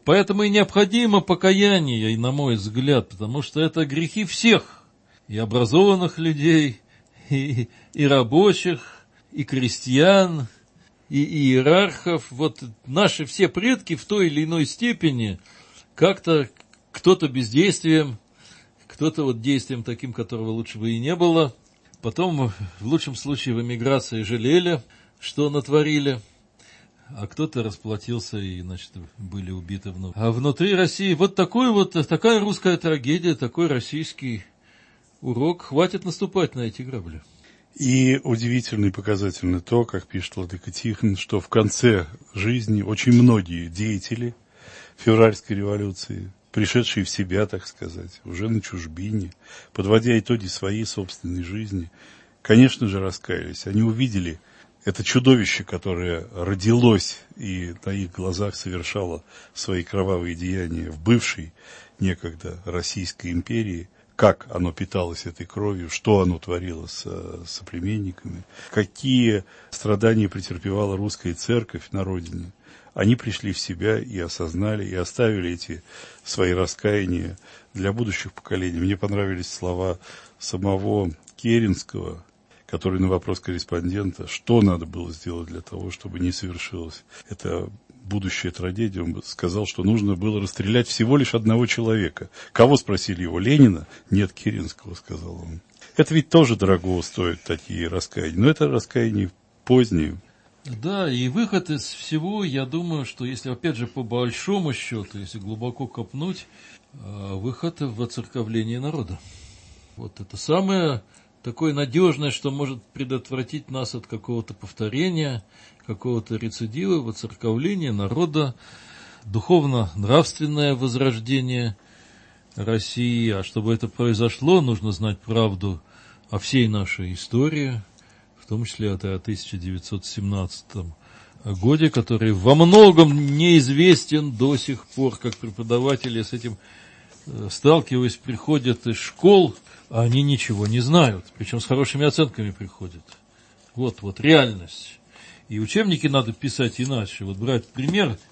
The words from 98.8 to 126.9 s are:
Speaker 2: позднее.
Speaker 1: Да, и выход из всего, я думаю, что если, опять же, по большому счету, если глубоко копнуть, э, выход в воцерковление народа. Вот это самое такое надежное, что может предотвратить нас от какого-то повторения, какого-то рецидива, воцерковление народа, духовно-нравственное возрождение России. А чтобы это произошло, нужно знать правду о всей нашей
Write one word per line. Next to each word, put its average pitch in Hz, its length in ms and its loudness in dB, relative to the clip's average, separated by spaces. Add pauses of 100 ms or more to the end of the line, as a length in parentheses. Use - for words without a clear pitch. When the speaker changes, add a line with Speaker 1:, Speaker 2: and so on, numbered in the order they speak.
Speaker 2:
позднее. 95 500 2 (640)
Speaker 1:
Да, 180 300 -4
и 123 160 -2
выход 196 420 -2
из 151 140 -6
всего, 185 600 -6
я 135 220 -4
думаю, 156 400 -6
что - 180 -12
если, 127 280 -8
опять 151 240 -4
же, 117 100 -6
по - 160 -8
большому 123 720 -2
счету, 104 460 -10
если 101 180 -14
глубоко 113 480 -8
копнуть, 135 640 -10 (460)
э, 101 420 -12
выход 123 460 -8
в 131 140 -6
воцерковление 113 840 -6
народа. 131 400 -8 (760)
Вот 110 240 -16
это 101 180 -16
самое 170 640 0 (400)
такое 151 320 -2
надежное, 147 560 2
что - 180 -6
может 135 320 -6
предотвратить 131 880 -8
нас 127 240 -6
от 117 140 -12
какого-то 113 480 -8
повторения, 131 880 -4 (420)
какого-то 113 500 -4
рецидива, 113 600 -4
воцерковление 127 960 -4
народа, 135 640 -2 (680)
духовно-нравственное 139 1500 2
возрождение 123 1040 -2 (760)
России. 113 760 -2
А 98 140 -2
чтобы 110 280 -2
это 113 160 -2
произошло, 120 720 2
нужно 113 300 -2
знать 101 280 -4
правду 101 600 0 (520)
о 101 80 -4
всей 123 280 2
нашей 98 460 -4